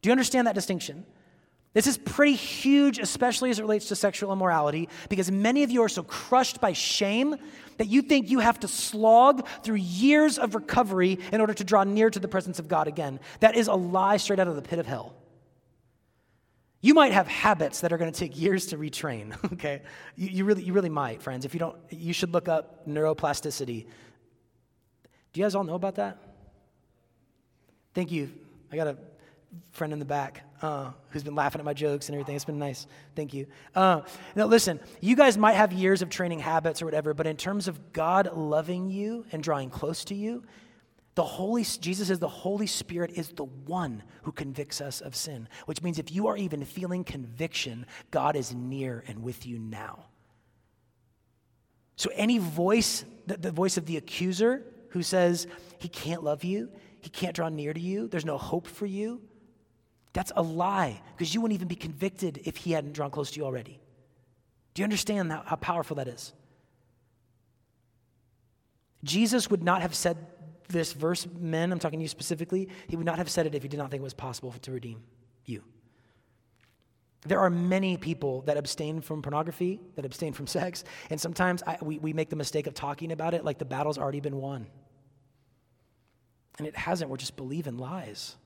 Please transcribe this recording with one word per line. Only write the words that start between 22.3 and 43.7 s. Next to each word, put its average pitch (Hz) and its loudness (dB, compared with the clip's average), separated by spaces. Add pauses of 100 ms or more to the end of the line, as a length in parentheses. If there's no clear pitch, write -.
look 175 0
up - -2
neuroplasticity. 147 -2 (1500)
Do 165 -4
you 196 4
guys 196 2
all 196 0
know 160 -4
about 185 -2
that? 202 -4 (1800)
Thank 175 -2
you. 147 -4 (400)
I 147 -6
got 160 0
a 139 -4 (760)
friend 151 -6
in 147 -6
the 147 -8
back, 139 -4 (200)
uh, 139 -6 (200)
who's 147 -8
been 147 -10
laughing 156 0
at 147 -12
my 147 -2
jokes 143 -2
and 147 -6
everything. 143 -6
It's 143 -6
been 147 -4
nice. 143 -6 (280)
Thank 147 -6
you. 139 -6 (280)
Uh, 185 6 (320)
now, 208 4
listen, 214 6 (200)
you 220 6
guys 254 8
might 214 8
have 202 6
years 185 4
of 165 -4
training 170 -4
habits 160 2
or - -4
whatever, 151 0
but 156 -2
in 156 -2
terms 190 -2
of 151 -10
God 170 2
loving 160 0
you 214 -6
and 156 -6
drawing 139 -2
close - -6
to 202 -8
you, 220 -6 (680)
the 170 2
Holy, 214 -2
Jesus 185 -4
says 185 0
the 160 -2
Holy 202 -4
Spirit 170 -4
is 160 -8
the 147 -10
one 135 -6 (200)